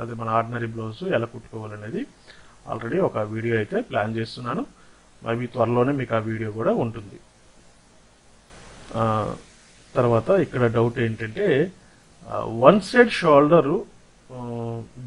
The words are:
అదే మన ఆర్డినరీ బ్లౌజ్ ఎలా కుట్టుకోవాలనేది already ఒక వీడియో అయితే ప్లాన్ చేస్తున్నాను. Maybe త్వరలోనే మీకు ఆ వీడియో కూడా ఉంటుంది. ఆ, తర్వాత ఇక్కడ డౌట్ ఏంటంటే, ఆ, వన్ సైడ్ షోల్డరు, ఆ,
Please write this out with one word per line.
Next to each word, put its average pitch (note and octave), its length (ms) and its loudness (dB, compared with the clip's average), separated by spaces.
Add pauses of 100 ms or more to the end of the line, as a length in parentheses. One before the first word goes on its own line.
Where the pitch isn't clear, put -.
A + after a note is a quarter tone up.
అదే A#2 140 -10
మన A2+ 140 -8
ఆర్డినరీ A#2 380 -2
బ్లౌజ్ A2+ 380 -10
ఎలా C3+ 220 -2
కుట్టుకోవాలనేది A2+ 800 -12 (680)
already A#2 260 -4
ఒక B2+ 180 -2
వీడియో A2 380 -2
అయితే A2 240 -4
ప్లాన్ A2+ 360 -4
చేస్తున్నాను. A#2+ 500 -8 (640)
Maybe A#2+ 180 -4
త్వరలోనే A#2+ 460 0
మీకు B2+ 220 -4
ఆ A2+ 40 2
వీడియో A2 320 -4
కూడా A2+ 220 -2
ఉంటుంది. A2+ 480 -6 (1700)
ఆ, A2 400 0 (600)
తర్వాత A#2+ 360 2
ఇక్కడ C3+ 420 2
డౌట్ A#2 260 2
ఏంటంటే, B2 720 0 (560)
ఆ, G#2+ 100 -6
వన్ A2+ 420 6
సైడ్ A#3+ 300 4
షోల్డరు, D3+ 760 6 (460)
ఆ, A#2 500 -8 (240)